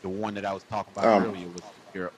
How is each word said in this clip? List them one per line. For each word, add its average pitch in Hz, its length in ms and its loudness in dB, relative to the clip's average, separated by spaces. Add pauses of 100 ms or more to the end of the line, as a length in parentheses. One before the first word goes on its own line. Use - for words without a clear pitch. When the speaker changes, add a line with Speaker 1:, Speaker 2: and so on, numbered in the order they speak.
Speaker 1:
The 95 60 -6
one 104 260 -6
that 101 100 -6
I 98 80 -2
was 95 120 -8
talking 104 280 -8
about 117 160 4
Speaker 2:
Um, 110 60 8
Speaker 1:
earlier 92 340 2
was 87 260 -16
his - 180 -20
girl 92 240 -6